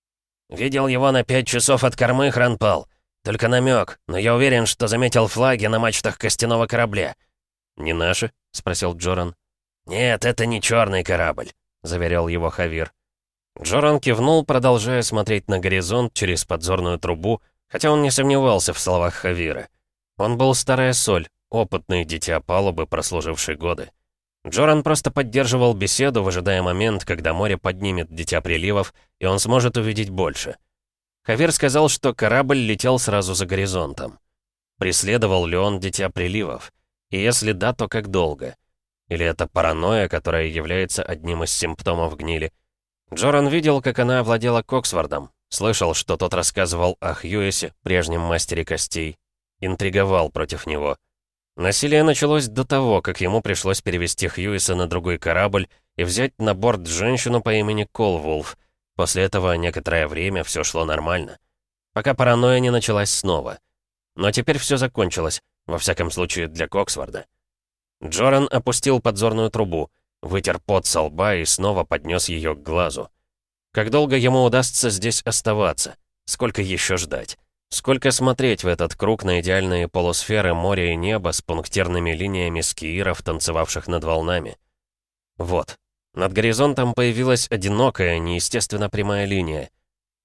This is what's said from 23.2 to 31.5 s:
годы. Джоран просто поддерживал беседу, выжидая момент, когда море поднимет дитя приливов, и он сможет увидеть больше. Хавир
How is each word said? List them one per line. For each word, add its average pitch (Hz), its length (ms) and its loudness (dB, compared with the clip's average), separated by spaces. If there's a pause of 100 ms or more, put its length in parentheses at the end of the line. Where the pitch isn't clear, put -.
годы. 82 340 -4 (560)
Джоран 151 360 4
просто 151 280 0
поддерживал 123 640 2
беседу, 110 480 0
выжидая 92 400 0
момент, 95 420 0
когда 82 300 -2
море 98 240 0
поднимет 92 560 -4
дитя 82 260 -2
приливов, 92 540 -2 (240)
и - 80 -2
он 95 120 2
сможет 120 380 2
увидеть 107 340 -2
больше. 90 460 -4 (680)
Хавир 147 280 2